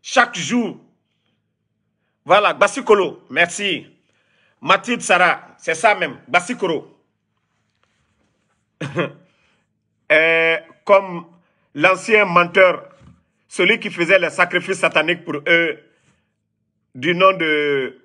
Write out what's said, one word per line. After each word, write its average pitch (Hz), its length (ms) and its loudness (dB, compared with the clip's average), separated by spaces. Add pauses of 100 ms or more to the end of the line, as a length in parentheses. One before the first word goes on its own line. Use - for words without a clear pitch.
Chaque 240 380 0
jour. 196 420 -4 (1400)
Voilà, 185 300 2
Basikolo, 202 760 0
merci. 170 540 -4 (760)
Mathilde 196 420 -2
Sarah, 180 560 0
c'est 165 160 -6
ça 208 220 2
même, 151 220 -8 (100)
Basikoro. 175 600 -4 (1900)
<laughs> 147 60 -10 (1200)
Euh, 165 480 2 (260)
comme 185 400 2 (500)
l'ancien 190 520 2
menteur, 175 600 2 (600)
celui 196 320 0
qui - 80 -10
faisait 175 300 2
les 170 100 0
sacrifices 175 520 -2
sataniques 165 440 -2
pour 151 120 -8 (100)
eux, 170 320 0 (1160)
du 147 200 -4
nom 185 180 4
de 147 720 -2